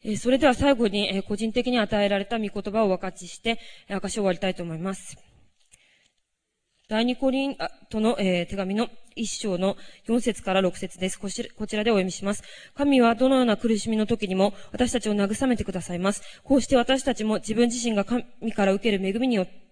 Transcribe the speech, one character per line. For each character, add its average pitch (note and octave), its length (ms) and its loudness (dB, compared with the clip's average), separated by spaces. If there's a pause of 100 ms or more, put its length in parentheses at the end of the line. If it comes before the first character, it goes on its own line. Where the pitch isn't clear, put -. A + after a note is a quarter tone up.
え A3 80 -4
ー、 G3+ 40 -2
そ A#3 140 0
れ C4+ 80 4
で D4+ 80 4
は B3+ 80 6
最 C#4 200 4
後 A#3 120 2
に、 G3+ 280 -2
え G3 60 0
ー、 - 20 -8
個 G#3 140 -4
人 A3 160 -4
的 B3 180 0
に B3 80 2
与 G#3 260 2
え G3+ 40 2
ら G3+ 100 2
れ G3+ 60 -2
た A3+ 140 -4
御 G#3+ 100 -4
言 G3 240 -8
葉 A3 100 2
を G#3+ 40 4
お - 20 2
分 F#3 100 2
か F#3 140 -8
ち - 140 -18
し - 120 -16
て、 A3+ 200 -2 (300)
え G3 60 -6
ー、 - 20 -2
証 F#3+ 180 -4
し - 40 -4
を G#3 40 -2
終 G3 40 2
わ F#3 60 4
り E3+ 60 -2
た F#3+ 100 -2
い F#3 60 -2
と F#3 80 -10
思 E3+ 120 -6
い D#3 40 -8
ま F#3+ 160 -6
す。 - 220 -16 (1700)
第 A3 160 0
二 B3 120 0
コ C4+ 140 2
リ C4+ 180 0
ン C4 80 -6 (340)
ト G#3+ 100 -2
の、 A3 180 2
え F#3 240 2
ー、 E3+ 60 -6
手 G3 80 -6
紙 G3 180 -2
の A3+ 140 0 (260)
一 A3 120 -6
章 F#3+ 320 -4
の F#3+ 180 0 (300)
四 A#3+ 160 2
節 - 200 -2
か F#3+ 120 -2
ら F#3+ 80 4
六 F3+ 160 0
節 - 200 -10
で F#3 120 -2
す。 - 80 -10
こ G3+ 100 -8
ち A#3 140 -6
ら、 - 120 -8
こ G#3+ 120 -8
ち G#3+ 100 -6
ら G#3+ 80 -2
で A#3 60 2
お A3+ 40 4
読 F#3+ 100 4
み F#3 80 -4
し - 120 -10
ま G3 80 0
す。 G#3+ 100 -6 (320)
神 C#4 280 4
は A#3 120 6
ど C4 140 2
の C4+ 80 6
よ B3+ 60 4
う - 20 4
な G#3+ 140 2
苦 A3+ 180 2
し A3+ 140 -4
み A3 80 2
の G#3+ 80 2
時 G#3+ 200 -2
に F#3 80 -2
も G3 200 4 (180)
私 B3 200 0
た A#3+ 80 0
ち G#3+ 100 -2
を G#3 40 2
慰 G#3 320 0
め B3 100 4
て - 80 -4
く - 80 -6
だ F3+ 100 -4
さ F3 120 -8
い F3 40 -4
ま F#3+ 140 2
す。 - 100 -6 (220)
こ C#4 120 4
う B3+ 60 6
し - 40 -4
て C#4 100 4
私 B3+ 260 2
た B3+ 120 0
ち G#3+ 100 -6
も G#3+ 120 0
自 G#3 180 -4
分 A#3+ 140 4
自 A#3+ 180 -4
身 A3+ 80 0
が G3+ 100 2
神 A#3 200 -2 (280)
か G3+ 120 2
ら F#3+ 80 4
受 G3+ 180 0
け G3+ 60 2
る F#3+ 100 -2
恵 F#3+ 120 -2
み C4 100 0
に A#3+ 60 2
よ F#3+ 80 2
っ F3+ 40 -2
て - 260 -18